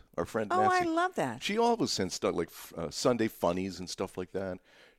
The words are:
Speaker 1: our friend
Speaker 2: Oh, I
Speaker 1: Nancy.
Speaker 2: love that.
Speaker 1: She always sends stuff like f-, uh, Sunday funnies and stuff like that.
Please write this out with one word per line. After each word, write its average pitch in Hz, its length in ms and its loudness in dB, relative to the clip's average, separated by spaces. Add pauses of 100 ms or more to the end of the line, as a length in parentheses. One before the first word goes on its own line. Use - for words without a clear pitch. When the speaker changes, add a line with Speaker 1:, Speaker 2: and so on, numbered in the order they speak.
(180)
Speaker 1:
our 87 80 0
friend - 260 -4
Speaker 2:
Oh, 359 100 4
I 370 200 4
Speaker 1:
Nancy. 339 80 0
Speaker 2:
love 349 260 0
that. 127 260 -2
Speaker 1:
She 202 160 -2
always 233 340 2
sends 92 220 -2
stuff 90 220 0
like 85 140 0
f-, - 280 -18
uh, 80 140 -4
Sunday 117 360 2
funnies 90 520 0
and 90 100 -10
stuff - 300 -6
like 92 140 -8
that. 92 260 -6 (400)